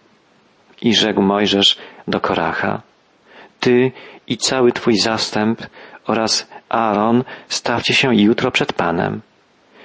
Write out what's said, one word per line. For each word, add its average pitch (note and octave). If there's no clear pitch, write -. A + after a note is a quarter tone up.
I A#2
rzekł G2+
Mojżesz G2
do G2
Koracha: F#2+
„Ty B2+
i B2
cały B2+
twój A#2
zastęp A2
oraz A2
Aaron A2+
stawcie -
się B2+
jutro A2
przed -
Panem. F#2+